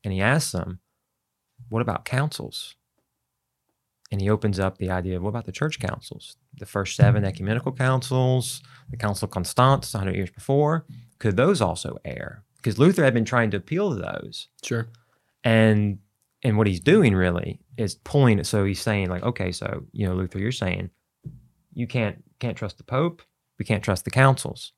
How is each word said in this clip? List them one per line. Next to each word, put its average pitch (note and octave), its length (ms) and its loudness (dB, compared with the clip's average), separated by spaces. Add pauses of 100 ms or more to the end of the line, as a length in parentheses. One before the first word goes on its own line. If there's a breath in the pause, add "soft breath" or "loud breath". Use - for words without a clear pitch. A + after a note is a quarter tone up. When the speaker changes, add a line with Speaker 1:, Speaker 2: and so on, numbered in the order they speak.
Speaker 1:
And G2 100 -4
he F#2+ 80 -2
asks C3+ 300 2
them, F2+ 260 -6 (920)
"What A2+ 120 -2
about - 240 -4
councils?" - 720 -6 (1400)
And G2 100 -2
he G2 80 0
opens G2+ 300 0
up F#2+ 180 -2
the F#2 140 -4
idea F#2 260 -2
of, F2 60 -6
"What G#2 60 -4
about A2+ 160 -8
the - 60 -12
church D#3 280 -4
councils? - 580 -10 (220)
The G2+ 80 -14
first G2 280 -4
seven G#2 300 4
ecumenical A2 460 -4
councils, B2+ 920 0 (300 loud breath)
the A#2 60 -10
Council G#2 280 -4
of - 60 -10
Constance B2+ 640 2
a - 20 -2
hundred F#2+ 200 -2
years F#2+ 120 -4
before, D3 560 0 (320 loud breath)
could G2+ 180 0
those D3+ 260 4
also - 440 -2
err?" - 380 -12 (180)
'Cause G2+ 160 -2
Luther E3+ 260 6
had B2+ 120 4
been A2+ 100 2
trying A#2 260 2
to G2+ 60 -2
appeal F3+ 320 -2
to C3 60 -2
those. - 540 -10 (140)
Speaker 2:
Sure. A#2 240 -4 (560 soft breath)
Speaker 1:
And, G#2+ 540 4 (460)
and G#2+ 140 2
what G#2+ 100 4
he's F2+ 120 0
doing C#3 360 6
really F2 440 0 (160)
is G#2 200 -4
pulling, B2 480 4
so G2+ 220 0
he's G2 140 -2
saying, G2 300 -2
like, F2+ 140 -4
"Okay, F#2+ 280 -4
so, - 420 -8
you G#2 120 -2
know, F#2 80 -2
Luther, F#2 240 -4
you're G#2 140 -4
saying F#2 400 -4 (840)
you A#2+ 140 -6
can't, A2+ 360 -4 (160)
can't A#2 160 -6
trust - 220 -10
the - 60 -20
Pope, D#3+ 400 -4 (340)
we A2+ 80 -6
can't G#2 180 -2
trust F#2+ 220 -2
the - 60 -8
councils." - 680 2